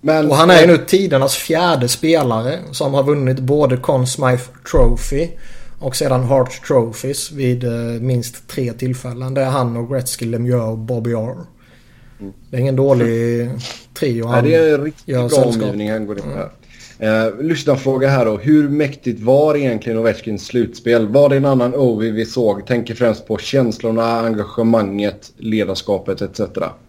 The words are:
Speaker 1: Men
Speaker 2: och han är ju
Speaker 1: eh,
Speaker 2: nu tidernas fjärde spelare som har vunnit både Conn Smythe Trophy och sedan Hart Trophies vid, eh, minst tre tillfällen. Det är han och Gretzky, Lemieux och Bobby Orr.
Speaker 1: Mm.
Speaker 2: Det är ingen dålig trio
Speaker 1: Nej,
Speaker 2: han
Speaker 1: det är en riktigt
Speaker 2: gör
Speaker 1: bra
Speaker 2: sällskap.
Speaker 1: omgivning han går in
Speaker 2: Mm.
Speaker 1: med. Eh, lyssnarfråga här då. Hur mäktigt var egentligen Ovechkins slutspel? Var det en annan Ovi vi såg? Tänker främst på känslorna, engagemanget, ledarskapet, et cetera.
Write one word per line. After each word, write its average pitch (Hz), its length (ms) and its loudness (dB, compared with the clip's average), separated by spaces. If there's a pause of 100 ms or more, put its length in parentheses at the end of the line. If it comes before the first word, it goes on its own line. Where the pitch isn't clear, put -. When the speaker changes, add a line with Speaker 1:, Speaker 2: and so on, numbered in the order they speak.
Speaker 1:
Men 156 300 2
Speaker 2:
och 139 60 4
han 165 140 6
är 175 80 8
ju 156 40 10 (100)
Speaker 1:
eh, 156 60 6
Speaker 2:
nu - 0 -
tidernas 185 580 2
fjärde 160 520 0
spelare 139 680 0 (120)
som 139 240 -4
har 139 80 2
vunnit 131 380 0
både 131 360 2
Conn 127 300 0
Smythe 127 380 0 (260)
Trophy 131 580 4 (520)
och 131 160 -6
sedan 131 280 0
Hart 123 420 0
Trophies 127 680 -2
vid, 127 320 -2
eh, 120 60 -2 (300)
minst 120 480 -4
tre 123 240 -4
tillfällen. 127 640 -6
Det 139 80 0
är 131 80 0
han 123 260 0
och 117 140 -6
Gretzky, 127 360 -4
Lemieux 120 380 0
och 110 140 -4
Bobby 117 360 -4
Orr. 127 320 -6 (760)
Speaker 1:
Mm. 98 120 -14 (180)
Speaker 2:
Det 131 60 -6
är 123 40 0
ingen 135 160 2
dålig 120 760 2 (440)
trio 117 300 -2
Speaker 1:
Nej, 117 100 -2
Speaker 2:
han 120 100 4
Speaker 1:
det 156 100 4
är 160 200 4
en 139 100 -2
riktigt - 240 -10
Speaker 2:
gör 131 100 0
Speaker 1:
bra 123 100 0
Speaker 2:
sällskap. 117 340 2
Speaker 1:
omgivning 104 300 -4
han 107 140 -4
går 104 120 -8
in 101 60 -12
Speaker 2:
Mm. - 120 -10
Speaker 1:
med. 92 120 -8 (500)
Eh, 110 320 0 (100)
lyssnarfråga 135 680 0
här 135 160 2
då. 107 120 0
Hur 147 320 4
mäktigt 139 520 -2
var 143 360 4
egentligen 120 420 -2
Ovechkins 110 480 -2
slutspel? 117 640 0
Var 139 200 6
det 139 80 2
en 139 80 2
annan 131 300 2
Ovi 117 360 0
vi 110 160 -2
såg? 107 400 -2
Tänker 117 280 -2
främst 113 320 0
på 107 120 -4
känslorna, 117 800 -2
engagemanget, 107 1160 -2
ledarskapet, 98 880 -4
et 95 140 -8
cetera. 90 340 -6 (180)